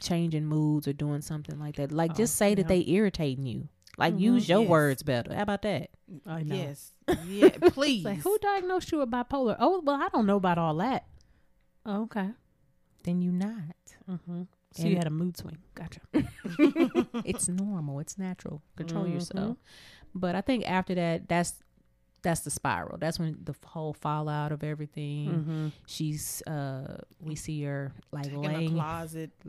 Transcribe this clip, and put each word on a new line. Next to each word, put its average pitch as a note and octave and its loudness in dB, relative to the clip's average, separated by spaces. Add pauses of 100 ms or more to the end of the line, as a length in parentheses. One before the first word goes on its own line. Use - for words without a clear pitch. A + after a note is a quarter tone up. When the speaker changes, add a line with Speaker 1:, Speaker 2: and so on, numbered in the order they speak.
Speaker 1:
changing E3 0
moods D3+ 2
or C#3 0
doing D3 -2
something D3+ -8
like D3 -8
that. C#3+ -2
Like, E3 2
Speaker 2:
Oh, - -10
Speaker 1:
just A3+ 2
say G#3 4
that F#3+ 4
Speaker 2:
yeah. E3+ 0
Speaker 1:
they F#3 4
irritating D3+ 2
you. B2+ -6 (280)
Like, - 4
Speaker 2:
Mm-hmm. E3+ 2
Speaker 1:
use A#3 6
your F3+ 8
Speaker 3:
Yes. A3 4
Speaker 1:
words D3+ 6
better. C3 0
How - -2
about G3+ -2
that? F#3+ -4 (360)
Speaker 2:
I E3 -6
know. D3+ -2
Speaker 3:
Yes. C#3+ -8 (340)
Yeah, G#3 8
Speaker 2:
<laughs> - 8
It's F4+ 8
Speaker 3:
please. C4+ 2
Speaker 2:
like, G3+ -2
"Who G4 2
diagnosed F#4 0
you D#4+ 2
with C4 0
bipolar?" B3 0
"Oh, F4+ 4
well, C#4+ 2
I F#4 0
don't B3 2
know G3+ 6
about F3+ 2
all E3 2
that." A3 -2 (800)
"Oh, G#3 -2
okay." G#3 -4 (720)
Speaker 1:
Then F3+ 0
you F3+ 0
not. F#3 -4 (340)
Speaker 2:
Mm-hmm. F3 -8 (300)
"So E3 -6
Speaker 1:
And E3 2
Speaker 2:
you E3+ 6
had F3 0
a D#3 -2
mood E3+ -2
swing." - -14 (160)
"Gotcha." - -14 (120)
Speaker 1:
<laughs> C#4 2
It's - -2
normal. F3+ -4
It's - -10
natural. F3+ -8 (140)
Control E3 -4
Speaker 2:
Mm-hmm. F3 -2
Speaker 1:
yourself. G3 -4 (580)
But F3+ -2
I F#3 -2
think A#3+ 0
after F#3 0
that, E3+ 0
that's, F3 0 (680)
that's D#3+ 0
the D3+ -8
spiral. F#2 -2
That's D#3+ -2
when D#3+ -4
the D3+ -6
f-, - -16
whole D#3 -6
fallout D3+ -2
of D3 -6
everything. D3 -6
Speaker 2:
Mm-hmm. D#3 -2 (180)
Speaker 1:
She's, - -6
uh, C#3 -8 (220)
we D#3 -10
see D3+ -6
her, C#3 -6 (200)
like, C#3+ -8
Speaker 3:
In C#3+ -8
Speaker 1:
laying D#3 0
Speaker 3:
a - 0
closet. D#3+ -6 (180)